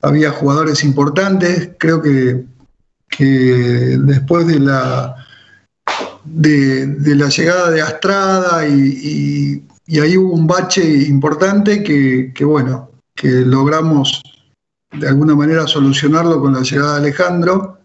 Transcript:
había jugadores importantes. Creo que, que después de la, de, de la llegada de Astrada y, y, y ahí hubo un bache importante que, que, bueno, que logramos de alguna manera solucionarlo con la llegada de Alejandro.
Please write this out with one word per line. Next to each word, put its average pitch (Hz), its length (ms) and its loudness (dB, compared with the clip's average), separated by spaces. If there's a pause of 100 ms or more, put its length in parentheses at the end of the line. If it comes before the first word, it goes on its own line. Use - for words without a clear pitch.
había 147 300 2
jugadores 143 520 0
importantes. 175 920 0
Creo 165 240 0
que, 131 420 0 (680)
que - 160 0 (760)
después 143 480 2
de 160 120 2
la, 127 560 -2 (1080)
de, 143 640 0
de 143 280 0
la 143 140 2
llegada 175 400 0
de 160 140 0
Astrada 185 840 -2
y, 143 60 0
y, 143 920 -2 (220)
y 156 140 -2
ahí 160 180 2
hubo 185 160 0
un 160 140 2
bache 185 360 -2
importante 156 1000 0
que, 131 500 0
que, - 100 -6
bueno, 131 460 -2 (260)
que 139 140 -2
logramos 135 920 0 (680)
de 147 160 -6
alguna 147 280 2
manera 156 320 0
solucionarlo 151 760 0
con 139 120 2
la 131 80 -2
llegada 143 320 -2
de 147 140 -2
Alejandro. 180 760 -2